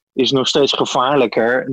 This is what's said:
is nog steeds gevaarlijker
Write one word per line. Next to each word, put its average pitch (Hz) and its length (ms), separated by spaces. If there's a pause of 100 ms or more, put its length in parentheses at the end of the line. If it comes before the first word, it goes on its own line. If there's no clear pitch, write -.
(140)
is 123 180
nog 131 160
steeds 143 260
gevaarlijker 127 1000